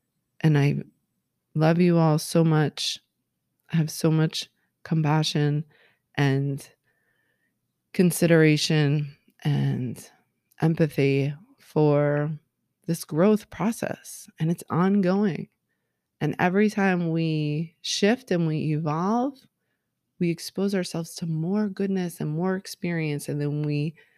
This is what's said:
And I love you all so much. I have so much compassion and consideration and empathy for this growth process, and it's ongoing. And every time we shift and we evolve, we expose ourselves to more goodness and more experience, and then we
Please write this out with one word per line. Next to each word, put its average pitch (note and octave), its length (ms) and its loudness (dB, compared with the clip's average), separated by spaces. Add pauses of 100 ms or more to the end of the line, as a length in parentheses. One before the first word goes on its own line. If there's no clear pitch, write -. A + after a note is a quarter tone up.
(420)
And D#3 160 4
I C#3+ 260 2 (720)
love D#3+ 240 2
you F3 180 4
all D#3+ 220 4
so - 240 2
much. D#3 560 0 (720)
I E3 60 0
have D3+ 120 0
so - 220 0
much D#3 380 0 (340)
compassion D3+ 800 0 (520)
and C#3 520 -2 (1300)
consideration D#3 1200 2 (280)
and C#3 640 -2 (520)
empathy C#3+ 720 0 (240)
for D3 720 0 (560)
this E3 200 -4
growth G3 440 2
process, - 800 -6 (100)
and D#3+ 120 0
it's - 180 -4
ongoing. F#3+ 760 0 (720)
And D3+ 180 -2
every G3 320 2
time F3+ 420 0
we D#3+ 720 -2
shift - 500 0
and E3+ 140 0
we D#3 280 -2
evolve, F#3 640 -2 (840)
we F3 100 0
expose G3 460 -4
ourselves E3+ 400 -6
to F3 100 -10
more F3 440 -2
goodness F#3+ 500 -4
and D#3 100 -4
more F3+ 280 -2
experience, D#3+ 720 -6
and D3 100 -4
then D3 220 -2
we D3 340 -2 (220)